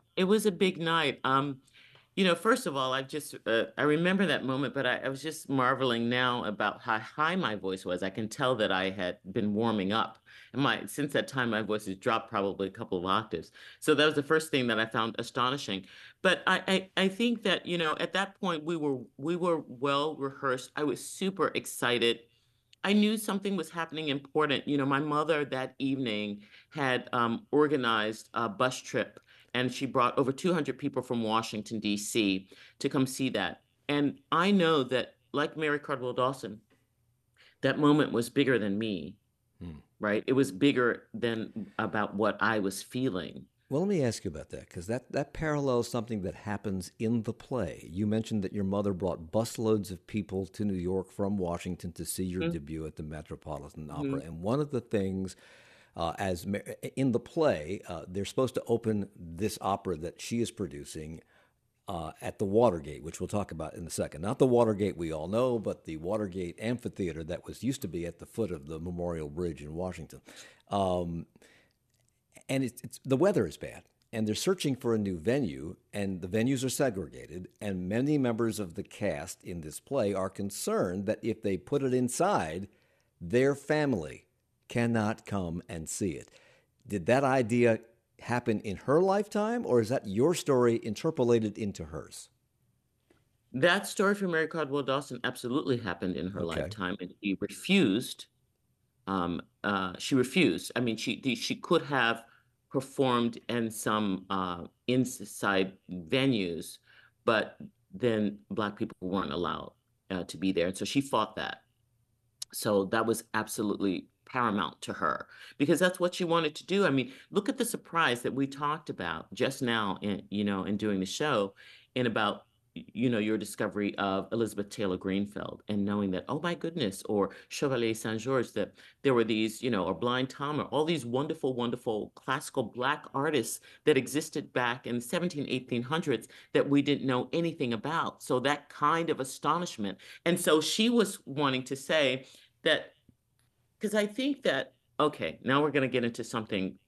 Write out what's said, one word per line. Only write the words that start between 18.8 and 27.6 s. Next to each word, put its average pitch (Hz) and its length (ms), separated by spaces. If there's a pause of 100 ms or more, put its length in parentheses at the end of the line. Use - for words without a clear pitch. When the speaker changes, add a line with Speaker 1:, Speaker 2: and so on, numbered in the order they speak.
Speaker 1:
we 156 160
were 165 320
well 143 480
rehearsed. 135 600
I 151 80
was - 200
super 185 440
excited. 117 720 (640)
I 196 60
knew 208 240
something 196 400
was 160 140
happening 160 380
important. 143 600
You 143 80
know, 135 80
my 139 160
mother 151 460
that 131 320
evening 110 640 (260)
had, 131 460
um, 117 360
organized 123 840